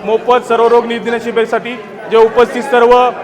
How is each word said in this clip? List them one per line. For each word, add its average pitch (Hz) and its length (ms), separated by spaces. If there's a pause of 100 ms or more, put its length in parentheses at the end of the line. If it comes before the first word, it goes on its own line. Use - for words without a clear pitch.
मोफत 240 440
सर्व 233 180
रोग 233 200
निदान 233 380
शिबिरासाठी 226 500 (360)
जे 220 60
उपस्थित 226 460
सर्व 247 480 (140)